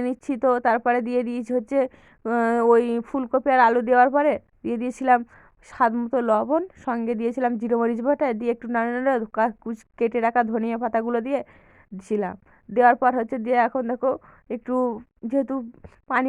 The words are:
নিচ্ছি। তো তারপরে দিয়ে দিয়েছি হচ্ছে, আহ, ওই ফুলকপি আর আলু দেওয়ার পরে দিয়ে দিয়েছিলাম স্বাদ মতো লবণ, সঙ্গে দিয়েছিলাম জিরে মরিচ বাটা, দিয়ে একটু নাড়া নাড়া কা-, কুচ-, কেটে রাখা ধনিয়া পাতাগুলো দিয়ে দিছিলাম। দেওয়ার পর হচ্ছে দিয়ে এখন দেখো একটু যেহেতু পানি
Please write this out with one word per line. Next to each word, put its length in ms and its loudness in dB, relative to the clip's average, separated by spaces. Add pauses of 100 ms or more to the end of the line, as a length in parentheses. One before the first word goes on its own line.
নিচ্ছি। 260 -6 (120)
তো 40 4 (180)
তারপরে 320 2 (100)
দিয়ে 200 0
দিয়েছি 300 -8
হচ্ছে, 200 -2 (460)
আহ, 340 0 (140)
ওই 120 6 (240)
ফুলকপি 460 -2
আর 140 6
আলু 200 2
দেওয়ার 280 6
পরে 160 2 (300)
দিয়ে 200 -4
দিয়েছিলাম 380 2 (500)
স্বাদ 300 0
মতো 180 -2 (120)
লবণ, 320 0 (240)
সঙ্গে 340 -4
দিয়েছিলাম 400 -2
জিরে 200 0
মরিচ 260 0
বাটা, 200 0 (140)
দিয়ে 160 -2
একটু 180 -16
নাড়া 220 -2
নাড়া 180 0 (220)
কা-, 260 0
কুচ-, 240 -10 (120)
কেটে 280 -2
রাখা 140 2 (120)
ধনিয়া 300 -4
পাতাগুলো 440 -2
দিয়ে 140 -2 (520)
দিছিলাম। 420 -4 (340)
দেওয়ার 340 6
পর 160 4
হচ্ছে 260 -4
দিয়ে 220 2
এখন 240 -2
দেখো 200 -2 (440)
একটু 200 -6 (560)
যেহেতু 240 -2 (560)
পানি 180 0